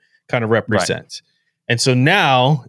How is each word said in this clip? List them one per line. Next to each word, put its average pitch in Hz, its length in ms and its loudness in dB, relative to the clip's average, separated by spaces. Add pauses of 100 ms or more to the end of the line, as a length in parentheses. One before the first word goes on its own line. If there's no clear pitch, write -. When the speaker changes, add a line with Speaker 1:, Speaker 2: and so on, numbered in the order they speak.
(280)
Speaker 1:
kind 120 160 -4
of 107 60 -2
Speaker 2:
Right. 110 180 0
Speaker 1:
represents. - 540 -4 (460)
And 120 120 -2
so 131 140 0
now, 139 760 2